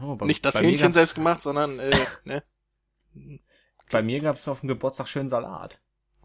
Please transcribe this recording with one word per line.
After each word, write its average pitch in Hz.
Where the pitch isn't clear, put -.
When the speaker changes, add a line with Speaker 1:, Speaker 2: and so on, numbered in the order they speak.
Speaker 1:
Oh, 139
bei, 101
Speaker 2:
nicht -
das 139
Speaker 1:
bei 107
mir 165
Speaker 2:
Hähnchen 175
Speaker 1:
gab's 175
Speaker 2:
selbst 165
gemacht, 160
sondern, 143
äh, 135
<laughs> -
ne? 139
Speaker 1:
Bei 113
mir 117
gab's 151
auf 139
dem 135
Geburtstag 131
schönen 139
Salat. 113